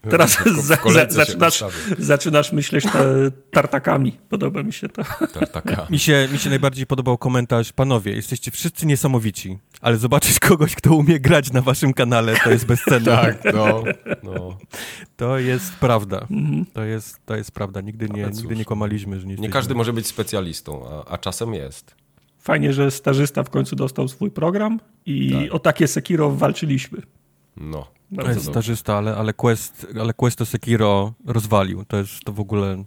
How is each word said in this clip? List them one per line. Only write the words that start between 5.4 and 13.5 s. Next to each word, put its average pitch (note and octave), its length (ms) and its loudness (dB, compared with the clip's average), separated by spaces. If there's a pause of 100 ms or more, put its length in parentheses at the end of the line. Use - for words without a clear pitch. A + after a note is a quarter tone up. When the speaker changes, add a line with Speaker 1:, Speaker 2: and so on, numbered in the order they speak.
Speaker 3:
Mi D3+ 80 2
się, C#3 340 4
mi C#3 60 -2
się C#3+ 120 -2
najbardziej C3+ 360 0
podobał B2+ 320 0
komentarz: B2 540 0
"Panowie, A#2+ 400 0
jesteście A2 380 -8
wszyscy - 360 -6
niesamowici, A2+ 720 0 (220)
ale A#2 160 4
zobaczyć A#2 440 2
kogoś, D3 340 4
kto D#3+ 200 4
umie D3+ 260 6
grać C3+ 320 4
na B2+ 100 4
waszym C3 320 2
kanale, A#2 400 2 (100)
to A#2 60 4
jest A#2 160 4
bezcenne". A#2+ 500 2
Speaker 2:
<laughs> A#2+ 60 6
Tak, G#2+ 320 0